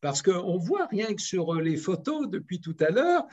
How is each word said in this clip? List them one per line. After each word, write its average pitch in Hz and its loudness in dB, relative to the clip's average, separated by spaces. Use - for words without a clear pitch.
Parce 143 0
qu'on 180 2
voit 330 0
rien 214 -2
que 208 -8
sur 165 -2
les 160 0
photos 285 -2
depuis 180 -6
tout 165 -8
à 156 4
l'heure, 320 4